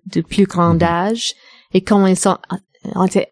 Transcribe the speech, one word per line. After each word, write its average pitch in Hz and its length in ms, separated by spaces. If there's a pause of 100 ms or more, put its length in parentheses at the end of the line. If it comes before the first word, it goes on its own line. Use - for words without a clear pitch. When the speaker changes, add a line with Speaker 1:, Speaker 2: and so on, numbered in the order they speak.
Speaker 1:
de - 160
plus 196 240
grand 170 300
Speaker 2:
Mhm. 165 80
Speaker 1:
âge 180 500 (400)
et 190 80
comment 196 260
ils 185 80
sont, 160 220 (580)
ont 185 100
été - 260